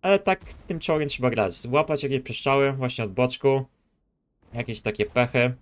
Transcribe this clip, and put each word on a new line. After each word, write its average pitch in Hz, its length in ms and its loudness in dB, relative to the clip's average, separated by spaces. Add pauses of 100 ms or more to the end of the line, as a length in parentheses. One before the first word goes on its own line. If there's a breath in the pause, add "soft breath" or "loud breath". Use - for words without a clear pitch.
Ale 196 160 4
tak 190 260 -2 (100)
tym - 260 -8
czołgiem 156 280 0
trzeba 127 220 0
grać, 101 240 0
złapać 147 480 -2
jakieś 139 200 -2
przeszczały 139 500 0
właśnie 127 320 -4
od 98 80 -8
boczku, 131 520 0 (880)
jakieś 117 280 -8
takie 104 260 0
pechy. 123 560 2